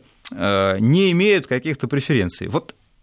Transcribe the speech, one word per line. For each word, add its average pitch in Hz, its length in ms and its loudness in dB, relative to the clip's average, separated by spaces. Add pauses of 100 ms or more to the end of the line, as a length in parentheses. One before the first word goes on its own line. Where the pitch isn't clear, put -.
(300)
э, 98 480 0
не 165 320 4
имеют 180 380 2
каких-то 135 400 -4
преференций. 117 580 -2
Вот - 300 -6 (260)